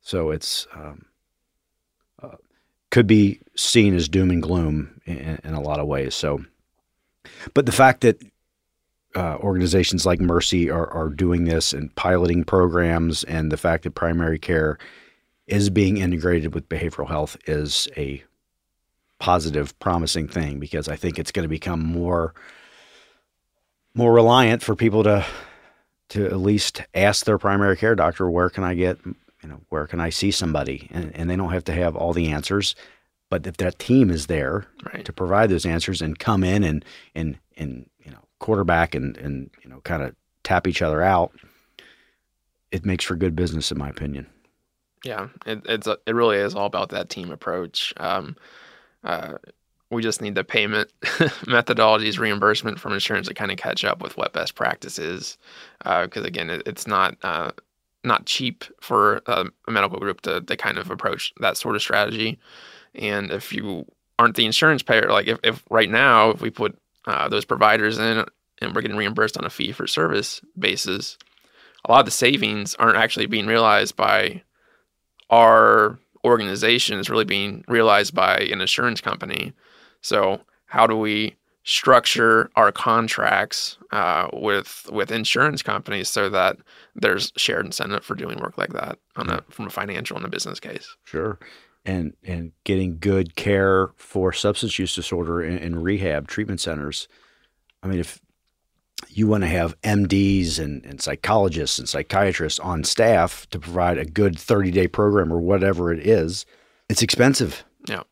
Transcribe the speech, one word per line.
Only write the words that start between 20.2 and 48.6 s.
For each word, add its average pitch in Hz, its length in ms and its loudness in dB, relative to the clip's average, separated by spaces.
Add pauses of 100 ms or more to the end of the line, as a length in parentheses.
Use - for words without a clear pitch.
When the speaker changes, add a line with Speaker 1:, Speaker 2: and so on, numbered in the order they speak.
Speaker 1:
thing, 73 320 -6
because 76 280 -6
I 78 80 -6
think 82 220 -6
it's 80 140 -8
gonna 85 160 -2
become 80 320 -4
more, 85 540 -2 (1600)
more 117 180 6
reliant 117 500 8
for 104 140 -2
people 110 260 2
to, 104 220 4 (840)
to 104 160 -2
at 95 120 -2
least 101 440 0 (120)
ask 101 300 2
their 104 140 2
primary 98 380 2
care 110 180 2
doctor, 90 360 0
"Where 87 200 2
can 98 120 -6
I 90 120 -2
get, 90 240 0 (440)
you 80 60 -18
know, 73 120 -18 (100)
where 76 160 -4
can 85 140 -6
I 82 100 -2
see 98 200 0
somebody?" 71 640 -4
And, 82 240 -8
and 85 120 -4
they 90 80 -2
don't 92 160 -4
have 90 120 -2
to 82 80 -4
have 85 240 -2
all 85 160 -2
the 82 160 0
answers, 92 480 -4 (540)
but 90 160 -4
if 90 100 -12
that 90 220 -4
team 123 320 4
is 80 160 -2
there 78 400 -4 (180)
Speaker 2:
Right. - 200 -14
Speaker 1:
to - 80 -12
provide 98 380 2
those 90 160 0
answers 85 340 -2
and 78 180 -4
come 98 260 0
in 98 180 2
and, 78 220 0 (300)
and, 78 240 -6 (180)
and, 64 320 -10 (160)
you 73 60 -20
know, 67 100 -20 (180)
quarterback 85 560 2
and, 67 220 -4
and, 67 340 -10 (120)
you 64 60 -20
know, 64 120 -20
kinda 73 340 -6 (300)
tap 92 240 2
each 85 120 -2
other 78 220 0
out, 92 300 4 (1400)
it 92 160 -6
makes 92 180 -2
for 90 120 -4
good 85 180 0
business, 80 380 -4
in 76 60 -6
my 71 100 -8
opinion. 71 380 -10 (800)
Speaker 2:
Yeah, 107 240 -10 (160)
it, 110 200 -8
it's 107 220 -4
a, 107 200 -2
it 113 80 -2
really 117 240 4
is 101 160 -2
all 101 120 -2
about 98 240 -4
that 92 180 -8
team 87 220 -12
approach. 87 680 -8
Um, 95 380 -6 (680)